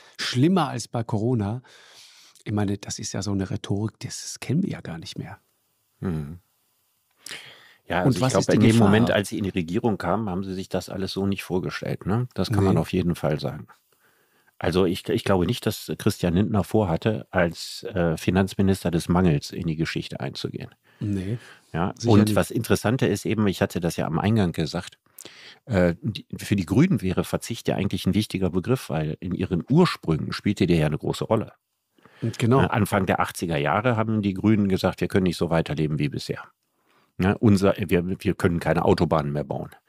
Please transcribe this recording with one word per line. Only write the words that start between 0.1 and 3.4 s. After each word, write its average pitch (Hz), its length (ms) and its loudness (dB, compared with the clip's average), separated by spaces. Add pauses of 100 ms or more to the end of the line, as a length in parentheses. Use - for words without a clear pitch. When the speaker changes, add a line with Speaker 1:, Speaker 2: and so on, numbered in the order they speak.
Speaker 1:
schlimmer 151 500 2
als 123 200 -8
bei 117 140 -4
Corona, 113 600 -2 (840)
ich - 80 -6
meine, 101 260 0
das - 200 -12
ist - 140 -10
ja 107 100 -6
so 101 100 -4
eine 98 180 -2